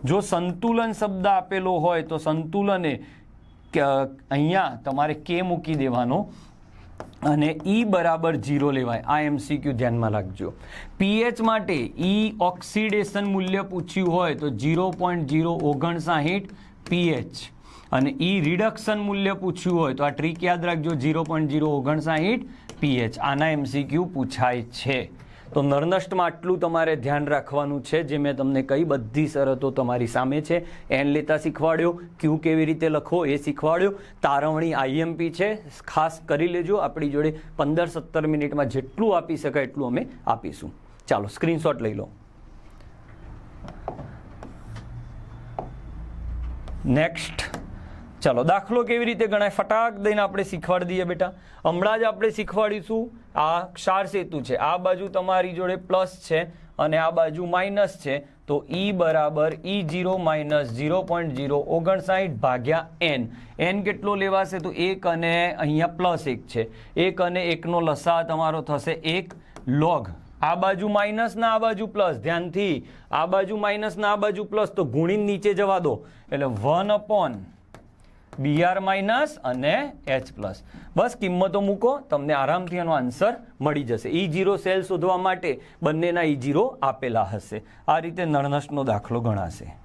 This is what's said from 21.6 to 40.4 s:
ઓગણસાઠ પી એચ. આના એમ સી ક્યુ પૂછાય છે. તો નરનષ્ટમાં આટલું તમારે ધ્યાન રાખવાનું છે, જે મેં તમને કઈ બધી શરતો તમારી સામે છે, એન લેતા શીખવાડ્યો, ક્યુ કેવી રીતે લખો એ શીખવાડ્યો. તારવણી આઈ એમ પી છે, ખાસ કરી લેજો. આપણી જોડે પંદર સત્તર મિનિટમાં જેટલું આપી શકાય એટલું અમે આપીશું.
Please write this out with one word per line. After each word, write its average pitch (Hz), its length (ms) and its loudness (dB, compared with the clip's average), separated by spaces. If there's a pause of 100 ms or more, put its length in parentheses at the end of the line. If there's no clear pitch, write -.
ઓગણસાઠ 156 720 0 (300)
પી 139 260 2
એચ. - 240 -6
આના 151 260 2
એમ 143 80 -2
સી 135 280 -2
ક્યુ 175 120 2 (120)
પૂછાય 123 520 0 (120)
છે. 135 180 0 (540)
તો 143 100 2
નરનષ્ટમાં 175 680 2
આટલું 175 300 0
તમારે 165 340 2 (100)
ધ્યાન 147 280 0
રાખવાનું 143 460 0 (100)
છે, 165 200 2
જે 147 160 0
મેં 143 120 2
તમને 135 340 2
કઈ 175 200 4
બધી 139 440 0
શરતો 135 440 2
તમારી 123 360 2
સામે 131 340 2
છે, 170 100 2 (380)
એન 143 180 2
લેતા 151 300 2
શીખવાડ્યો, 160 480 2 (280)
ક્યુ 156 140 4 (100)
કેવી 160 260 4
રીતે 160 180 0
લખો 151 320 0 (140)
એ 143 120 0
શીખવાડ્યો. 170 480 2 (320)
તારવણી 156 560 2
આઈ 135 240 0
એમ 165 140 -4
પી 165 180 0
છે, 196 100 2 (440)
ખાસ 160 260 0 (100)
કરી 165 280 2
લેજો. 180 300 0
આપણી 147 280 -2
જોડે 156 260 0 (160)
પંદર 160 380 2
સત્તર 160 400 -2
મિનિટમાં 143 400 0
જેટલું 196 440 2
આપી 165 260 -2
શકાય 135 260 0
એટલું 135 180 -4
અમે 143 140 0 (320)
આપીશું. - 400 -10 (340)